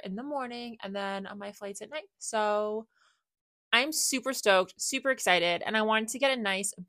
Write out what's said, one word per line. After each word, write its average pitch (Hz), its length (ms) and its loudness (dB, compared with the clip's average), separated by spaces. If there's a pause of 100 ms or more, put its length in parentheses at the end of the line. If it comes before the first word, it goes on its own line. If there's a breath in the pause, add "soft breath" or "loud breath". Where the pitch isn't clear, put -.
in 190 120 -8
the 226 80 -8
morning 240 600 -8
and 196 100 -8
then 196 340 -4
on 208 120 -12
my 202 140 -10
flights 202 280 -10
at 220 80 -12
night. 311 200 -10 (100)
So 214 680 0 (840)
I'm 277 200 4
super 262 400 0
stoked, 190 440 4
super 269 340 0
excited, 175 540 2
and 220 120 0
I 220 60 4
wanted 220 260 0
to 247 100 -8
get 269 180 2
a 233 40 -6
nice 196 320 -2 (160)